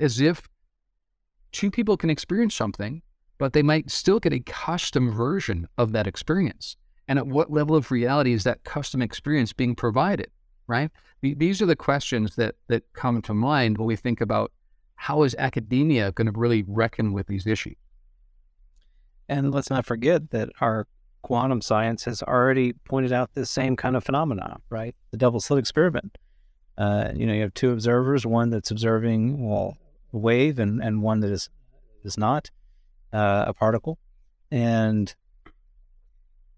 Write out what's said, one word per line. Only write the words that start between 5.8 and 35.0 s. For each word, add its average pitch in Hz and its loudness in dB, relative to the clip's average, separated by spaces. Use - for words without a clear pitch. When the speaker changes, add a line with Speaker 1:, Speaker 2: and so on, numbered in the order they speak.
Speaker 1:
that 107 2
experience. - -2
And 139 2
at 123 -2
what 143 0
level 151 4
of 143 0
reality 127 2
is 110 2
that - -2
custom - -4
experience 127 -2
being 120 0
provided, 131 0
right? 131 -2
Th-, 139 -2
these 180 0
are 214 2
the 165 4
questions 131 -2
that, 110 0
that 117 0
come 117 0
to 110 -4
mind 120 2
when 110 -2
we 113 0
think 117 -2
about 107 -2
how 147 0
is 127 2
academia 127 0
gonna 110 0
really 113 2
reckon 107 -2
with 98 -4
these 98 -6
issues. - -4
Speaker 2:
And 139 0
let's 135 -2
not 131 0
forget 147 0
that 110 -4
our 110 0
quantum 123 0
science 113 0
has - -6
already 127 2
pointed 131 -2
out 123 -2
this 127 -4
same 131 -2
kind 127 0
of 120 -2
phenomena, 143 -4
right? 117 -8
The 117 -10
double 120 4
slit 143 2
experiment. 156 0
Uh, 104 0
you 113 -2
know, 110 0
you 107 0
have 101 -2
two 127 2
observers, 120 2
one 117 2
that's 113 -2
observing, 113 0
well, 101 -2
a 117 -6
wave 123 2
and, 107 0
and 107 -2
one 110 0
that 104 0
is, 95 -4
is - -10
not, 123 -2
uh, 104 2
a - -4
particle. 113 -2
And, 113 0